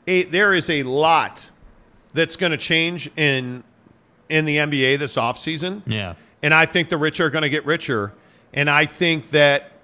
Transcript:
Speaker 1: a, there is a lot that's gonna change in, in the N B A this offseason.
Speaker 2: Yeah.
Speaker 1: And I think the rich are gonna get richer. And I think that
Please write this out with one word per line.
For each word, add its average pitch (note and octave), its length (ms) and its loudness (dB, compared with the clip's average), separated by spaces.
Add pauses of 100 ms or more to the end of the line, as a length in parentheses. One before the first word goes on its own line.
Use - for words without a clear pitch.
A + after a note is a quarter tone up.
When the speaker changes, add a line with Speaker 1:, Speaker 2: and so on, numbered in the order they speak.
Speaker 1:
a, F3+ 160 2
there G3 300 2
is E3+ 160 0
a D3 140 0
lot C#3 680 0 (640)
that's D#3+ 220 -2
gonna E3+ 220 -2
change E3 580 -2
in, B2+ 480 -2 (640)
in D#3 160 0
the D3 160 0
N D3+ 100 0
B C#3 140 0
A C3+ 140 2
this C#3+ 180 -4
offseason. D#3+ 720 -4
Speaker 2:
Yeah. G#2 300 -6 (280)
Speaker 1:
And D3+ 100 2
I D#3+ 120 6
think E3+ 240 -2
the E3+ 80 -2
rich D3+ 240 -2
are D#3+ 80 2
gonna D3+ 200 -2
get D3 160 -4
richer. C3 460 -4 (420)
And C#3+ 160 -2
I D3 160 4
think D#3+ 460 -2
that C#3+ 400 4 (120)